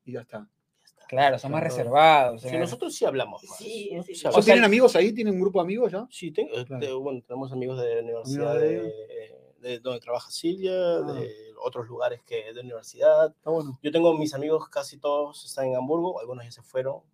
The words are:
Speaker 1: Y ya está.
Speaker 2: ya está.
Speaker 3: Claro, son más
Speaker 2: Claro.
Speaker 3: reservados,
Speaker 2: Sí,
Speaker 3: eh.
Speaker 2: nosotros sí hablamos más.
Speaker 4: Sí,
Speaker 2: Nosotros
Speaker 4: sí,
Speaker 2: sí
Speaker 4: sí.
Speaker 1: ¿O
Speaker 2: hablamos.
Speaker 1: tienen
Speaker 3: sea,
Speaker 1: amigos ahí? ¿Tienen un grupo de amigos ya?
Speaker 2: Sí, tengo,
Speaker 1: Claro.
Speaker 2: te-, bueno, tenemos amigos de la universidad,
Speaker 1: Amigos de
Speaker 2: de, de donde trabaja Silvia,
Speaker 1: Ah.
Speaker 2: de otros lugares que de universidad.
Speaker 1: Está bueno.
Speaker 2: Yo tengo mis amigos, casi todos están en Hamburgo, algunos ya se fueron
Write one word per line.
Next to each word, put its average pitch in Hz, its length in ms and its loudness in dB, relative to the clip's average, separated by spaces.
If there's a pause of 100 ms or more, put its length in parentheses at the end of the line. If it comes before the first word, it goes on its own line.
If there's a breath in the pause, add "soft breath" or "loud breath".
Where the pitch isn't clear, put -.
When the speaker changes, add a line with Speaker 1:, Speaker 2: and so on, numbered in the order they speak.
Speaker 1:
Y 127 80 -16
ya 123 80 -8
está. 110 160 -16 (420)
Speaker 2:
ya - 60 -20
está. - 220 -20
Speaker 3:
Claro, 131 300 2
son 139 140 -8
más 156 80 -2
Speaker 2:
Claro. - 160 -4
Speaker 3:
reservados, 127 640 6
Speaker 2:
Sí, 123 80 -10
Speaker 3:
eh. 147 100 -4
Speaker 2:
nosotros 175 360 -4
sí - 100 -2
hablamos 123 400 -2
más. - 140 -18
Speaker 4:
Sí, 208 340 -10
Speaker 2:
Nosotros 175 140 -8
Speaker 4:
sí, - 80 -14
Speaker 2:
sí - 60 -14
Speaker 4:
sí. - 60 -4
Speaker 1:
¿O - 40 2
Speaker 2:
hablamos. 208 160 8
Speaker 1:
tienen 226 160 10
Speaker 3:
sea, 226 40 6
Speaker 1:
amigos 226 300 6
ahí? 196 160 4
¿Tienen 214 220 -2
un 180 80 -2
grupo 190 160 0
de 175 60 2
amigos 202 280 -2
ya? 208 180 -6
Speaker 2:
Sí, 170 220 -10
tengo, 214 200 -4 (120)
Speaker 1:
Claro. 127 160 -12
Speaker 2:
te-, 135 140 -6
bueno, 135 320 -8
tenemos 131 260 -10
amigos 127 300 -6
de 117 140 -2
la 117 40 -2
universidad, 117 560 -4
Speaker 1:
Amigos 117 60 2
de 113 160 0 (840)
Speaker 2:
de, 123 80 -12
de 123 120 -6
donde 123 200 -8
trabaja 120 300 -8
Silvia, 185 420 -4
Speaker 1:
Ah. 170 400 -2
Speaker 2:
de 113 180 -8 (320)
otros 123 240 -8
lugares 120 380 -6
que 113 300 -8
de 120 60 -16
universidad. 139 760 2
Speaker 1:
Está - 140 -6
bueno. 151 320 -2
Speaker 2:
Yo 147 100 -2
tengo 165 240 6
mis 151 160 -2
amigos, 156 380 -2
casi 139 280 -6
todos 147 460 -2
están 135 220 -4
en 127 100 -2
Hamburgo, 165 420 -2
algunos 120 280 -12
ya 117 40 -20
se 123 120 -20
fueron 131 400 -6 (120)